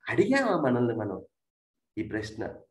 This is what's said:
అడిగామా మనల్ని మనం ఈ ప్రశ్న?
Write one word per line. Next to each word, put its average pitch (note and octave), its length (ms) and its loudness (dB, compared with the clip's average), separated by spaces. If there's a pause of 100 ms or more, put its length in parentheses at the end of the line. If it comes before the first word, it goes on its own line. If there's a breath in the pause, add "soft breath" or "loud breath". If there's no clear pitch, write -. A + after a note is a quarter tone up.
అడిగామా G#3+ 520 2
మనల్ని B2 340 2
మనం G2+ 260 -4 (760)
ఈ G#2+ 60 -4
ప్రశ్న? G#2+ 460 -6 (200)